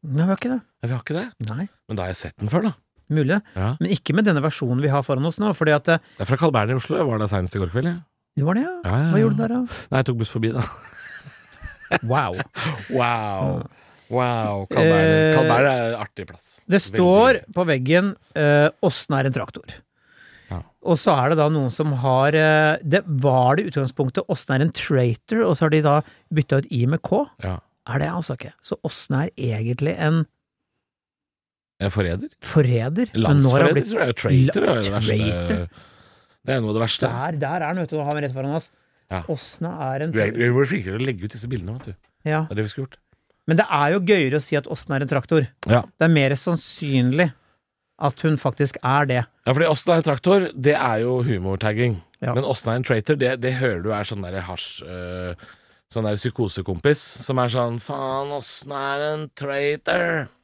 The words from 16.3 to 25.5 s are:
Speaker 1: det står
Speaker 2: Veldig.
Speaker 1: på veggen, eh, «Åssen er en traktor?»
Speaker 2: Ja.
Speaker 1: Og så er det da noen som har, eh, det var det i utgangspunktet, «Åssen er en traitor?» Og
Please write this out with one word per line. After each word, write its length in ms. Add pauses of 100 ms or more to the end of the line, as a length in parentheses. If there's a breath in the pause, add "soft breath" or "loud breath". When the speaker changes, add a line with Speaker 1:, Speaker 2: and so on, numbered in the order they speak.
Speaker 1:
det 160
står 540
Speaker 2:
Veldig. 180
Speaker 1:
på 140
veggen, 400 (260)
eh, 340 (140)
«Åssen 320
er 140
en 80
traktor?» 340 (800 soft breath)
Speaker 2:
Ja. 80 (240)
Speaker 1:
Og 160
så 160
er 160
det 80
da 100
noen 220
som 220
har, 420
eh, 480
det 240
var 480
det 100
i 60
utgangspunktet, 560
«Åssen 300
er 80
en 100
traitor?» 720
Og 80